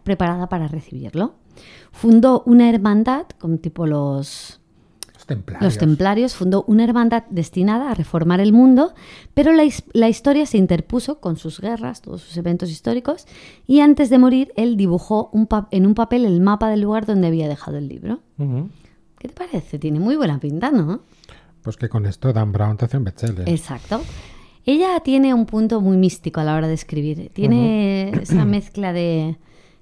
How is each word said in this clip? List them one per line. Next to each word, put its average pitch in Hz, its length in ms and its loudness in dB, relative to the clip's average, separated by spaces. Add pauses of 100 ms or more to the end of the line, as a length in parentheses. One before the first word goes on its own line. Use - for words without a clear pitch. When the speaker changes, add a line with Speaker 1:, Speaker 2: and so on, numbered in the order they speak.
Speaker 1:
preparada 180 460 -4
para 160 200 -6
recibirlo. 151 680 -8 (560)
Fundó 233 520 4
una 240 240 8
hermandad, 226 580 0 (120)
como 165 200 -4
tipo 165 280 -6
los 143 760 -6 (540)
Speaker 2:
Los - 120 -20
templarios. 104 360 -8
Speaker 1:
los 180 160 0
templarios, 196 560 0
fundó 185 320 0
una 220 160 4
hermandad 233 480 0
destinada 208 640 -2
a - 20 -2
reformar 170 460 -2
el 208 120 4
mundo, 254 400 6 (420)
pero 294 180 4
la 311 100 6
his-, 294 300 -2
la 226 160 2
historia 285 380 0
se 226 120 0
interpuso 190 600 -2
con 165 160 -6
sus - 240 -14
guerras, 226 420 -10
todos 165 200 -16
sus - 140 -16
eventos 175 340 -4
históricos, 247 560 -6 (420)
y 269 100 6
antes 294 320 6
de 254 80 6
morir, 254 380 4
él 226 200 0
dibujó 202 560 -2
un 214 140 2
pa-, 214 240 -4
en 190 160 2
un 208 80 4
papel 233 300 0
el 180 160 2
mapa 208 280 2
del 214 120 -2
lugar 214 260 -2
donde 190 220 0
había 160 200 -2
dejado 147 300 -10
el 143 80 -10
libro. - 320 -10 (180)
Speaker 2:
Ujú. 143 320 -6 (480)
Speaker 1:
¿Qué - 120 -14
te - 60 -16
parece? 285 440 -10
Tiene 151 220 -4
muy 240 160 -2
buena 165 240 -2
pinta, 165 320 -4
¿no? 196 300 -2 (600)
Speaker 2:
Pues 110 140 -10
que 117 120 -6
con 110 180 -2
esto 127 260 -2
Dan 110 180 0
Brown 104 260 -2
te 120 100 -4
hace 139 100 -4
un 135 80 -2
bestseller. 95 440 -6
Speaker 1:
Exacto. 165 520 -6 (680)
Ella 339 340 0
tiene 269 320 2
un 233 140 0
punto 220 340 -2
muy 190 160 2
místico 175 440 0
a 151 40 -2
la 151 100 0
hora 160 140 -2
de 160 60 -2
escribir. 151 580 -8
Tiene 208 800 0
Speaker 2:
Ujú. - 100 -4
Speaker 1:
esa 165 220 0
mezcla 202 480 -2
de, 165 460 -2 (440)